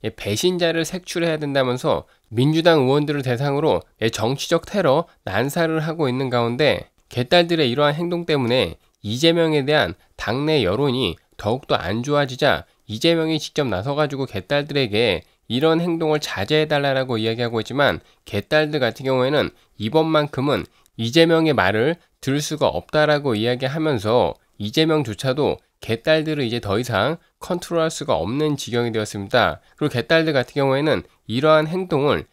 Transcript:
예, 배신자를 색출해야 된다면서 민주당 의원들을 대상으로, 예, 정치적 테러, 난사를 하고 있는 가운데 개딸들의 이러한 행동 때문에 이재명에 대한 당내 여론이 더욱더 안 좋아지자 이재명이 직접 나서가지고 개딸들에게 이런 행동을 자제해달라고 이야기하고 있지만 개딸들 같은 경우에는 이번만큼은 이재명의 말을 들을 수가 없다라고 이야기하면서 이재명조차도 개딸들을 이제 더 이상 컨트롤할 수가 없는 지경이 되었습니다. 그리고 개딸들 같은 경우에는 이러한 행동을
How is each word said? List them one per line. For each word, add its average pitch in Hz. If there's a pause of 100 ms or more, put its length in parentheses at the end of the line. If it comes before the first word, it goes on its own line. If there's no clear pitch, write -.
예, 110
배신자를 165
색출해야 170
된다면서 135 (240)
민주당 156
의원들을 143
대상으로, 135 (180)
예, 110
정치적 135
테러, 170 (180)
난사를 143
하고 156
있는 127
가운데 120 (200)
개딸들의 165
이러한 147
행동 170
때문에 123 (260)
이재명에 156
대한 131 (220)
당내 139
여론이 117 (200)
더욱더 127
안 107
좋아지자 135 (220)
이재명이 160
직접 147
나서가지고 135
개딸들에게 120 (260)
이런 160
행동을 165
자제해달라고 143
이야기하고 113
있지만 120 (260)
개딸들 151
같은 127
경우에는 131 (260)
이번만큼은 143 (320)
이재명의 160
말을 110 (240)
들을 139
수가 147
없다라고 151
이야기하면서 123 (240)
이재명조차도 131 (220)
개딸들을 156
이제 120
더 101
이상 120 (240)
컨트롤할 170
수가 139
없는 135
지경이 120
되었습니다. 107 (160)
그리고 147
개딸들 160
같은 127
경우에는 139 (240)
이러한 156
행동을 147